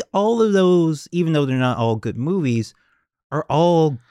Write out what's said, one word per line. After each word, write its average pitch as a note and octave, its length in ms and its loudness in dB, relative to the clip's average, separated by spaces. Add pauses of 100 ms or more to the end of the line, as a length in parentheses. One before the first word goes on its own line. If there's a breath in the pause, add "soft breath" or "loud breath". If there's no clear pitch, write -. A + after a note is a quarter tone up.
(120)
all A3+ 300 0
of G#3+ 100 2
those, F3+ 580 2
even E3+ 220 0
though D3 120 2
they're C3 120 -2
not B2+ 220 0
all A#2 180 0
good G#2+ 220 -8
movies, C3 540 -2 (600)
are D3 160 -6
all D#3+ 500 2 (120)